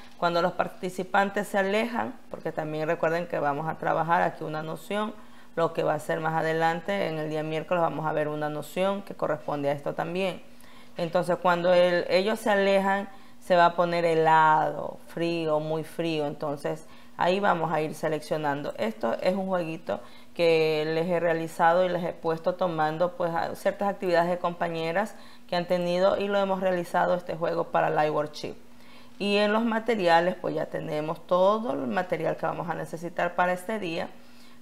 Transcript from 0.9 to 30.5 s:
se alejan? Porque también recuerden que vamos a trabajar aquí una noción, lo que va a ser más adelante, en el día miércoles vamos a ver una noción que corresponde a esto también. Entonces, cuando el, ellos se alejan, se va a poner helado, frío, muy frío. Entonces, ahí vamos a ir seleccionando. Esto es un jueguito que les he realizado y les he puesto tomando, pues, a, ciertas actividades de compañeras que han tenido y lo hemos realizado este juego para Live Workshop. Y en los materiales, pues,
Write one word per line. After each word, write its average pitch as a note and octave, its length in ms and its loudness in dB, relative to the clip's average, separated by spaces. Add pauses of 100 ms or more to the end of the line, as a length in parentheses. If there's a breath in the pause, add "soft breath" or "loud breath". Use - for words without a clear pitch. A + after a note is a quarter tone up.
se G#3 100 -2
alejan? A3 560 0 (160)
Porque - 220 -6
también D#3 380 -4
recuerden E3+ 360 0
que E3 140 -4
vamos D3 300 -2
a D#3+ 80 -4
trabajar E3 440 2
aquí E3+ 220 -2
una D#3 200 -6
noción, G3+ 500 -6 (420 loud breath)
lo E3 180 2
que D#3+ 100 0
va D#3 120 2
a D3+ 40 -2
ser E3 220 -2
más D#3+ 140 0
adelante, E3 720 0
en D#3+ 100 -4
el D#3 120 -4
día D#3 140 -2
miércoles D#3+ 380 0
vamos D#3 240 0
a D3+ 80 0
ver D3+ 160 0
una D3+ 180 -2
noción F3+ 540 -2
que - 140 -12
corresponde D3 540 -2
a D3 40 2
esto D3+ 200 -6
también. E3+ 480 -4 (540 loud breath)
Entonces, E3+ 460 0
cuando F3 320 4
el, F3 340 6
ellos G3+ 320 2
se A#3 100 -2
alejan, G3 600 4 (320 loud breath)
se F3+ 160 4
va E3+ 80 10
a F3 100 6
poner E3+ 300 2
helado, D#3 1000 4
frío, E3 520 0
muy D#3 240 -2
frío. D#3 440 -2
Entonces, D3+ 580 -6 (320 loud breath)
ahí F3+ 240 2
vamos F3 320 2
a D#3 80 2
ir D#3 120 -2
seleccionando. D3+ 840 -2
Esto - 440 -2
es F#3 140 2
un F#3+ 120 -4
jueguito E3 520 -4 (340 loud breath)
que D#3+ 520 4
les D#3+ 220 0
he F3 120 2
realizado E3 640 4
y F3+ 60 2
les F3 160 -2
he E3+ 80 -4
puesto E3 420 -2
tomando, D#3+ 640 0
pues, E3+ 160 0
a, - 220 -2
ciertas G3+ 340 -2
actividades F3+ 400 2
de F3 80 0
compañeras F3 800 -2 (340 loud breath)
que F3+ 80 0
han F3 80 0
tenido F3+ 520 2
y G3+ 120 0
lo G3+ 80 2
hemos F#3+ 240 2
realizado F3+ 540 2
este F3 200 -4
juego E3 300 0
para D#3+ 240 2
Live D3+ 220 2
Workshop. D3+ 440 -4 (600 loud breath)
Y G3+ 200 2
en G#3 140 4
los A3+ 140 2
materiales, G3 720 4
pues, D3+ 160 -2